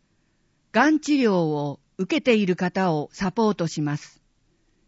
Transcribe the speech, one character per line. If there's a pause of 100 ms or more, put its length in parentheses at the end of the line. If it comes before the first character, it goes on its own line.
(720)
が
ん
治
療
を (180)
受
け
て
い
る
方
を
サ
ポ
ー
ト
し
ま
す。 (680)